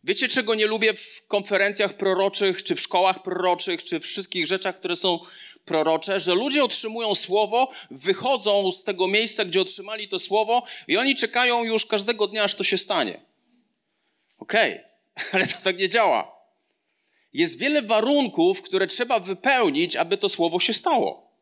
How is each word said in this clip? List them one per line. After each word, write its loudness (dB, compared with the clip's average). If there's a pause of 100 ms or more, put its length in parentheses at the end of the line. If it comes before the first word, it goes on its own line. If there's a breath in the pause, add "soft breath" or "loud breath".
Wiecie, 0
czego 0
nie 2
lubię 2
w -12
konferencjach 0
proroczych, 0
czy -2
w -2
szkołach 2
proroczych, 0
czy -6
w -10
wszystkich -2
rzeczach, -4
które -4
są 2 (460 loud breath)
prorocze? 0
Że 2
ludzie 2
otrzymują 0
słowo, 2 (200 loud breath)
wychodzą 0
z 0
tego 0
miejsca, 0
gdzie 0
otrzymali -4
to -6
słowo 2 (240 loud breath)
i 2
oni 2
czekają 0
już 0
każdego -2
dnia, -2
aż 0
to -6
się 2
stanie. 0 (1160)
Okej, -2 (220)
<laughs> -12
ale 0
to -2
tak 0
nie -2
działa. 2 (1000)
Jest 2
wiele 2
warunków, 2
które -2
trzeba 0
wypełnić, 0
aby 0
to -2
słowo 0
się 0
stało. -2